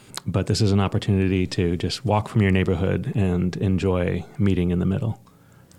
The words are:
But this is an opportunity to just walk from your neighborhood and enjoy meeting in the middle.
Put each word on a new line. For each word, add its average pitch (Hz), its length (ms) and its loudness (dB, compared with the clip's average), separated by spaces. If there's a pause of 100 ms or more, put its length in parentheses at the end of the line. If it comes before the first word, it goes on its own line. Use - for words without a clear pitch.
(260)
But 92 220 -2
this 107 120 2
is 101 140 2
an 101 80 4
opportunity 95 640 0
to 87 300 0
just - 260 -6
walk 104 240 0
from 110 140 2
your 95 100 4
neighborhood 92 640 0
and 90 420 0
enjoy 92 680 0 (120)
meeting 90 340 2
in 87 80 0
the 90 60 0
middle. 95 360 -4 (580)